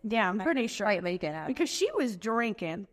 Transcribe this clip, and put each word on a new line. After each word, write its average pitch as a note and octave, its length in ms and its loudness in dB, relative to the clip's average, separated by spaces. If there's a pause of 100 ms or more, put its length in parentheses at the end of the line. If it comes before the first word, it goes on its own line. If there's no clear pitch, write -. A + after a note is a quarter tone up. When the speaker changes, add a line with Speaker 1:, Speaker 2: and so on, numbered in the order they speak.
Speaker 1:
Yeah, A3 240 2
I'm G3 120 -2
Speaker 2:
I F#3+ 40 0
Speaker 1:
pretty A#3 160 4
Speaker 2:
couldn't A3+ 160 -2
Speaker 1:
sure. G#3 100 0
Speaker 2:
quite G3 160 4
make F3+ 220 -2
it D#3 100 -2
out. D#3 140 -6
Speaker 1:
Because C#4+ 200 0
she G#4 280 0
was B3 200 0
drinking, G#3+ 760 -2